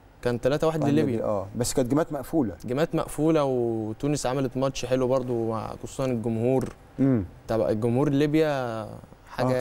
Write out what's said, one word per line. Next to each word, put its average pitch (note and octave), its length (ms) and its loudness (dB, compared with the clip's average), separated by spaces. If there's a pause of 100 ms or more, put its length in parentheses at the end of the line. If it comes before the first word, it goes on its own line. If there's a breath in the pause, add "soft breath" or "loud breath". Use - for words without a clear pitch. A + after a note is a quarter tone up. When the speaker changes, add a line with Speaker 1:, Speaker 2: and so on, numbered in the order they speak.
(220)
Speaker 1:
كان A#2+ 180 0
تلاتة D3 260 2
واحد D#3+ 140 0
Speaker 2:
واحد C#3+ 120 2
Speaker 1:
لليبيا. D3 200 2
Speaker 2:
لليبيا، A2+ 140 -2
آه، G2+ 200 -2 (100)
بس A#2 180 -2
كانت B2+ 140 2
جيمات D3+ 240 2
مقفولة. C#3 420 0 (120)
Speaker 1:
جيمات C#3 280 0
مقفولة، D#3 500 2
وتونس A#2+ 840 0
عملت C3 300 -2
ماتش C3+ 280 -2
حلو B2+ 240 2
برضو، A#2+ 500 0 (240)
خصوصًا B2+ 220 -6
الجمهور. A#2+ 640 0 (300)
Speaker 2:
مم. B2+ 260 4 (240)
Speaker 1:
طب A2+ 120 0
الجمهور A#2+ 500 2
ليبيا C#3 720 0 (460)
حاجة B2+ 180 -2
Speaker 2:
آه، B2+ 40 2 (100)